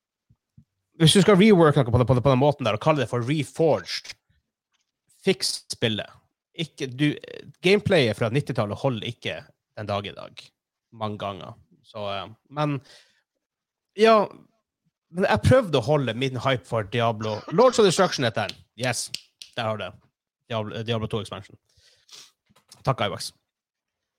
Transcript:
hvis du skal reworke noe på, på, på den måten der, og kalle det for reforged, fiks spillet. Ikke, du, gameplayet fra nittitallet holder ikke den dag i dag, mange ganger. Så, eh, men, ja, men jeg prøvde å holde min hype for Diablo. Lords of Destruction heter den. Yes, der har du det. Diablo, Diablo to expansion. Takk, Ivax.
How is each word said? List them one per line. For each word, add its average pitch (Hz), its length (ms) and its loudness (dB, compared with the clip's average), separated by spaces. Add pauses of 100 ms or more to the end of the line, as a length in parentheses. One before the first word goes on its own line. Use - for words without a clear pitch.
(1000)
hvis 156 160 6
du 196 80 6
skal 208 160 6
reworke 170 400 6
noe 120 80 0
på, 117 160 2
på, 127 160 2
på 139 100 2
den 127 80 4
måten 135 300 0
der, 104 80 -2
og - 80 -8
kalle 156 180 2
det 110 80 -4
for 120 160 -4
reforged, 143 840 -2 (1120)
fiks - 300 0 (180)
spillet. 107 340 -4 (560)
Ikke, 151 240 -10
du, 127 200 -2 (580)
gameplayet 175 540 2
fra 117 120 0
nittitallet 110 480 -2
holder 123 300 -4
ikke 98 300 -8 (420)
den 104 80 -10
dag 101 180 -4
i 95 80 -12
dag, - 280 -18 (500)
mange 107 260 -8
ganger. 98 380 -10 (320)
Så, 107 240 -12
eh, 95 160 -10 (260)
men, 147 220 -2 (1200)
ja, 220 200 6 (1000)
men 190 100 0
jeg - 220 0
prøvde 202 320 4
å 107 80 -6
holde 139 260 0
min 127 300 -4
hype 135 240 0
for 110 240 -4
Diablo. 110 460 -2 (180)
Lords 240 240 4
of 202 80 6
Destruction 160 400 0
heter 107 240 -4
den. - 80 -16 (240)
Yes, 127 220 -4 (500)
der 113 160 -4
har 104 80 -8
du 95 60 -10
det. 90 40 -12 (600)
Diablo, 110 340 -6
Diablo 110 240 -4
to 104 140 -6
expansion. - 320 -16 (1300)
Takk, 135 240 -2
Ivax. - 240 -10 (880)